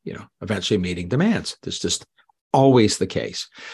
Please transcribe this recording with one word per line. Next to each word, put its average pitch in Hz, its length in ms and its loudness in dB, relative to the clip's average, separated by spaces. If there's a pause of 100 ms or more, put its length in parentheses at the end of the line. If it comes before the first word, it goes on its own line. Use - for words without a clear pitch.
you - 80 -10
know, - 140 -14 (160)
eventually 98 360 -2
meeting 90 300 -4
demands. 143 540 0
That's - 160 -10
just - 260 -6 (480)
always 131 460 6
the - 80 0
case. - 420 -6 (260)